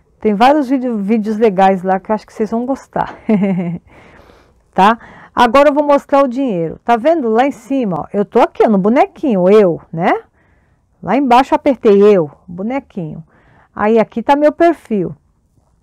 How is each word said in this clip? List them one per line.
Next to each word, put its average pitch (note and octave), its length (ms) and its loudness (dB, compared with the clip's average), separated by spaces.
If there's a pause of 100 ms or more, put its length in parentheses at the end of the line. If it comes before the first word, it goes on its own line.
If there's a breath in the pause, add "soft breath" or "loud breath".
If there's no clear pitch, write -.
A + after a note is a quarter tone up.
(200 soft breath)
Tem G#3+ 140 -2
vários C4 340 2
vídeo, B3 300 -4
vídeos G#3+ 400 -2
legais F#3+ 440 0
lá F#3+ 200 -2
que F#3 100 -10
eu A3 40 0
acho - 120 -12
que - 60 -20
vocês G#3+ 180 -6
vão A#3 140 -4
gostar. - 500 -8 (120)
<laughs> F3+ 540 -2 (920 soft breath)
Tá? G#3+ 260 2 (340 loud breath)
Agora C4 360 2
eu C#4+ 40 0
vou D4+ 100 -2
mostrar C#4+ 380 0
o C#4+ 60 2
dinheiro. A3+ 560 -4
Tá A#3 140 0
vendo C#4 320 0
lá A#3 180 2
em C#4+ 40 -2
cima, A#3+ 500 -4
ó? - 120 -12
Eu G3+ 100 -2
tô G#3 160 -2
aqui, E4+ 240 0
ó, C#4+ 60 2
no G#3 80 2
bonequinho, G#3+ 720 0
eu, F#3+ 320 2 (100)
né? F3+ 220 -2 (880)
Lá F#3 160 -4
embaixo C4 360 2
eu - 20 2
apertei A#3 480 2
eu, G3 260 4 (180)
bonequinho. F3+ 760 -10 (520 soft breath)
Aí A3 220 0
aqui A3 240 -2
tá C#4+ 140 2
meu D4 160 2
perfil. A#3 640 -2 (680)